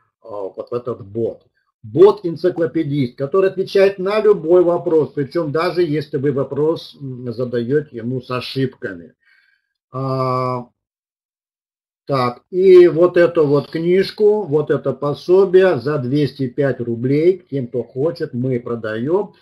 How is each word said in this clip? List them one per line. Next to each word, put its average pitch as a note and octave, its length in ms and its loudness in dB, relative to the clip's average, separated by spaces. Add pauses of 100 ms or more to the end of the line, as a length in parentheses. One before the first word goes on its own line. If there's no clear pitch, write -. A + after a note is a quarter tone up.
(240)
э, A2+ 60 -20
вот G#2 420 -12
в - 40 -12
этот A#2+ 320 -10
бот. G#2 380 -6 (380)
Бот-энциклопедист, D#3+ 1300 0
который F#3 340 0
отвечает F#3+ 480 0
на G3+ 220 -2
любой F3+ 420 4
вопрос, E3+ 500 0
причём D3 380 -4
даже E3 320 -2
если D3+ 340 -4
вы C#3 160 -2
вопрос, C#3 680 -4
м, B2 320 -10
задаёте A#2+ 640 -4
ему A#2+ 240 -6
с - 100 -10
ошибками. A#2+ 840 -8 (800)
А, B2+ 760 -4 (1400)
так, B2 440 -2
и F3+ 380 8
вот F3 280 2
эту E3+ 300 4
вот C#3+ 220 0
книжку, F#3+ 720 0
вот D3 280 0
это C#3 220 -2
пособие F3+ 840 2
за C#3+ 200 -4
двести C3+ 480 -2
пять B2+ 340 -2
рублей, C#3 580 0
к - 100 -20
тем, C3 180 -6
кто A#2+ 160 -6
хочет, C#3 500 -6
мы B2 260 -2
продаём, A#2+ 840 -6